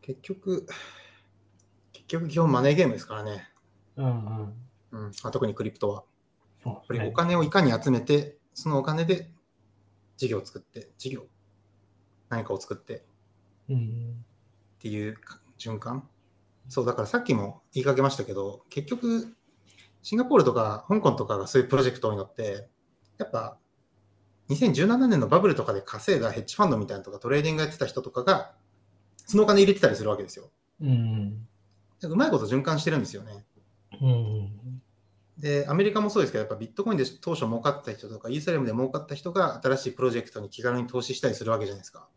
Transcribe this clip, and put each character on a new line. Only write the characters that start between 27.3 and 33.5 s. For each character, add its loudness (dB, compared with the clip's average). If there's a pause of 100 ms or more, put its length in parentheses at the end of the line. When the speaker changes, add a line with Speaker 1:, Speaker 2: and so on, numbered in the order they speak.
Speaker 1:
ー 0
デ 0
ィ -2
ン -2
グ -2
や -2
っ -8
て -14
た -2
人 -6
と -12
か -4
が、 2 (680)
そ 2
の 8
お 8
金 8
入 10
れ 6
て 2
た 6
り 0
す -6
る 0
わ 0
け -8
で -12
す -16
よ。 -20 (300)
Speaker 2:
う -6
ん。 0 (540)
Speaker 1:
で、 -8
う -4
ま 4
い 2
こ 2
と -4
循 0
環 -2
し -6
て 0
る 0
ん 0
で -4
す -14
よ -12
ね。 -18 (560)